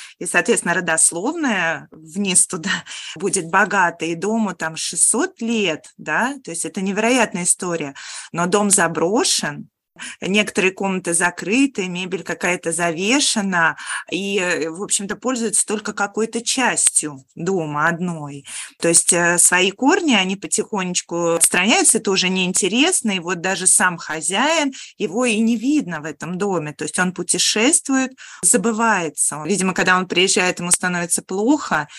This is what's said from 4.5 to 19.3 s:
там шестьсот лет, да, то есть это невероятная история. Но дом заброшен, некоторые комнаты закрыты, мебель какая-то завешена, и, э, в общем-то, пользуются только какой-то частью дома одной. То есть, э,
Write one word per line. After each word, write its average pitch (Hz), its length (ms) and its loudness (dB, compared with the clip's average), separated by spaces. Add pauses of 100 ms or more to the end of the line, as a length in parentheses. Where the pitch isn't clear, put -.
там 160 200 -6
шестьсот - 640 0
лет, 214 560 -2
да, 175 460 -2
то - 80 -14
есть 165 140 -6
это 180 160 -6
невероятная 214 640 0
история. 165 500 -2 (380)
Но 170 140 -2
дом 202 240 2
заброшен, 165 1000 0 (540)
некоторые 190 500 0
комнаты 185 420 -4
закрыты, 185 720 0
мебель 180 360 -6
какая-то 175 480 -2
завешена, 180 1040 0 (340)
и, 196 300 -2
э, 165 300 -2
в 170 120 -10
общем-то, 196 340 -4
пользуются 233 500 -2
только 208 260 -4
какой-то 220 500 -2
частью 156 840 0 (120)
дома 160 520 0
одной. 160 560 -4 (360)
То 170 80 2
есть, - 240 4
э, 175 260 4